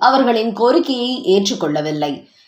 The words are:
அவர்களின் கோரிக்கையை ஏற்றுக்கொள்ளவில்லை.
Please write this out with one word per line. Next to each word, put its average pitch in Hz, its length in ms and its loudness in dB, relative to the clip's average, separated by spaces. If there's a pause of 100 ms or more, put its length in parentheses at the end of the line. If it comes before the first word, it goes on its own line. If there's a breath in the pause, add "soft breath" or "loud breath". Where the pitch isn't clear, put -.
அவர்களின் 233 540 2
கோரிக்கையை 247 580 0 (220)
ஏற்றுக்கொள்ளவில்லை. 151 760 -2 (360 soft breath)